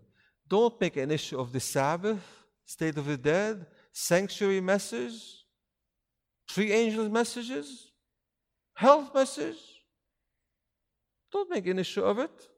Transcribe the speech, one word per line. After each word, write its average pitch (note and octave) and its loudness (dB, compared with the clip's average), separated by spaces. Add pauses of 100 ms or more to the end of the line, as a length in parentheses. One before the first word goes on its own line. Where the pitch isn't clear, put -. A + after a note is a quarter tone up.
(480)
Don't A#3 2
make F3 0
an C#3 0
issue D3+ -4
of B2 -4
the C3 -2
Sabbath, F3 -2 (200)
state D#3 -4
of C#3+ -4
the C#3+ -2
dead, F3+ 0 (240)
sanctuary G3 0
message, A3+ -4 (1040)
three G3+ -2
angels A3 2
messages, A#3+ -4 (840)
health C#4 6
message. C4 0 (1800)
Don't G4 -2
make G#3 -2
an F#3 0
issue F#3 -2
of G3+ 2
it. - -6